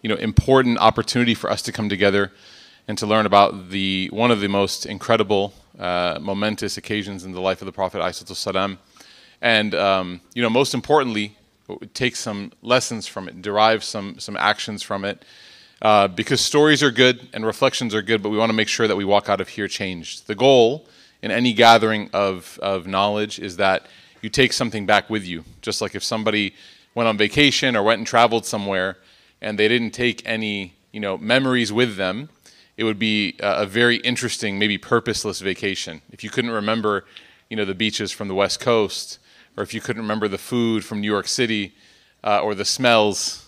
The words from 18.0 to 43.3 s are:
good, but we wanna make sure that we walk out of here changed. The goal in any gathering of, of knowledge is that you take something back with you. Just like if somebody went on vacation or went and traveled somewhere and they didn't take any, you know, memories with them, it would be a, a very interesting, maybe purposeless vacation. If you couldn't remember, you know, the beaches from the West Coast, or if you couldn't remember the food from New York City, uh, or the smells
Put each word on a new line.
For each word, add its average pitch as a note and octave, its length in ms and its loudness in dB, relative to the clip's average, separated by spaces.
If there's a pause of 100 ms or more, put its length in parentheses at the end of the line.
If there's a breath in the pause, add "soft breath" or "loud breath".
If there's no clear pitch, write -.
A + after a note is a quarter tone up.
good, G#2 220 0
but G#2 60 -4
we G#2+ 100 -2
wanna A2+ 140 2
make A2 160 0
sure - 180 0
that G#2 100 2
we G2+ 80 -2
walk G2+ 240 2
out G2 120 0
of F#2 80 -6
here G#2 180 -8
changed. F#2 640 -10
The G#2+ 80 -6
goal B2+ 500 4 (360 soft breath)
in A2 100 -4
any A#2+ 200 2
gathering A2 600 6
of, F#2+ 500 -2
of F#2+ 240 -4
knowledge G#2 540 -2
is F#2 160 -10
that F#2+ 320 0 (340 loud breath)
you A2 80 -10
take C3 220 2
something A2 340 -4
back G#2 240 4
with G#2 160 -4
you. E2 160 -8 (180)
Just - 200 -6
like G#2 160 -6
if F#2+ 80 -10
somebody G#2+ 500 -2 (400 loud breath)
went A#2 140 2
on G#2+ 100 0
vacation B2+ 560 2
or G#2+ 80 2
went A2 160 2
and A2 80 -8
traveled A#2 400 4
somewhere G2 520 -4 (420 soft breath)
and G#2+ 160 -6
they G#2+ 120 4
didn't A#2 240 0
take B2 340 -2
any, G#2 480 -6 (160)
you G#2 80 -14
know, G2 180 -4
memories B2 560 0
with A#2 220 0
them, G2 340 -4 (480 soft breath)
it A2+ 60 -6
would A2 160 -2
be G#2+ 400 0
a, G2+ 200 0
a G#2 80 0
very A#2+ 320 2
interesting, A2+ 600 -4
maybe G#2 180 0
purposeless A2 600 -2
vacation. F#2+ 720 -6
If - 140 -20
you A2 60 -10
couldn't A#2+ 200 -4
remember, G#2+ 540 -2 (440 loud breath)
you A2+ 80 -8
know, G#2 80 -2
the G2 80 -6
beaches G#2 380 -4
from - 160 -10
the F#2+ 80 -6
West G2 240 0
Coast, - 600 -2 (360 soft breath)
or G#2 60 -6
if F#2+ 100 -10
you A2 80 -8
couldn't A2+ 220 -8
remember G#2+ 240 -2
the F#2+ 120 -4
food A2+ 460 -2
from G#2 160 -8
New G#2 60 -4
York G#2 220 -2
City, A2 440 -2 (520 soft breath)
uh, G#2 160 2
or G#2 160 -2
the G2 80 -6
smells A2 840 2